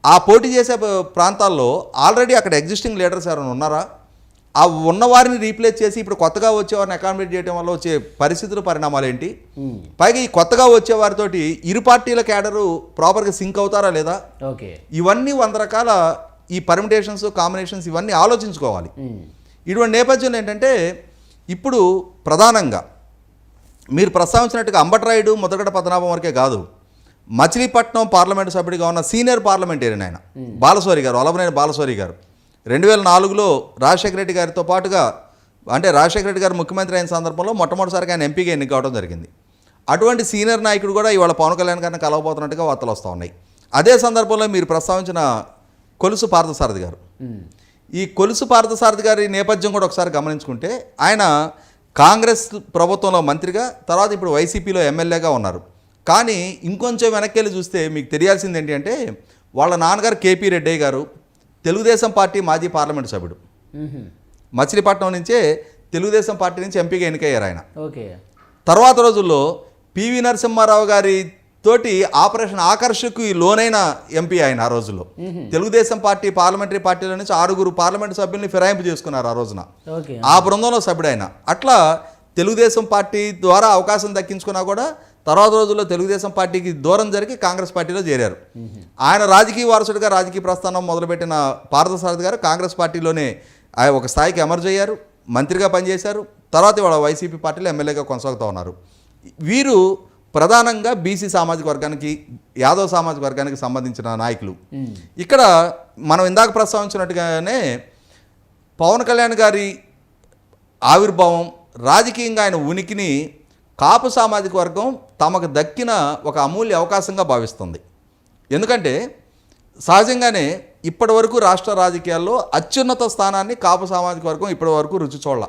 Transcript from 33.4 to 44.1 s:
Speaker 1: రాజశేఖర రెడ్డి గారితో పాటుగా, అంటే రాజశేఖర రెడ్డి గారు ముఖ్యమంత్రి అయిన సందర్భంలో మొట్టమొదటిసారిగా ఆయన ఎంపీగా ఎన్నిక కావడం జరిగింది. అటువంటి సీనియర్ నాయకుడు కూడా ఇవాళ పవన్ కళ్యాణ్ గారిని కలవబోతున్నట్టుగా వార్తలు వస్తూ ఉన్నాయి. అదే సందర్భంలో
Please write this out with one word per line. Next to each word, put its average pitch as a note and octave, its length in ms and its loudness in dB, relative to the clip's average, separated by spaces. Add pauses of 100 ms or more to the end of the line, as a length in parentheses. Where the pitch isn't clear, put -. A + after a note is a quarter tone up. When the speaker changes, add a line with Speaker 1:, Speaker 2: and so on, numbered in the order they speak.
Speaker 1:
రాజశేఖర F3+ 380 2
రెడ్డి F#3 180 -6
గారితో F3 280 -2
పాటుగా, F3+ 600 -2 (500)
అంటే F3 180 2
రాజశేఖర E3 340 2
రెడ్డి F#3+ 160 -4
గారు F#3 140 0
ముఖ్యమంత్రి F3+ 420 -6
అయిన F3 100 -2
సందర్భంలో E3+ 460 -6
మొట్టమొదటిసారిగా F3+ 600 -2
ఆయన E3 100 -2
ఎంపీగా E3+ 300 -2
ఎన్నిక C#3 180 -4
కావడం C3 240 -2
జరిగింది. E2+ 340 -10 (600)
అటువంటి A3+ 360 2
సీనియర్ G#3+ 400 -2
నాయకుడు G3+ 280 -2
కూడా G#3+ 180 0
ఇవాళ F3 220 4
పవన్ E3 260 0
కళ్యాణ్ F3 220 -2
గారిని E3+ 180 -8
కలవబోతున్నట్టుగా D3+ 640 -4
వార్తలు C3+ 260 -4
వస్తూ G2+ 200 -8
ఉన్నాయి. F2 220 -12 (420)
అదే G#3+ 240 6
సందర్భంలో A3 480 0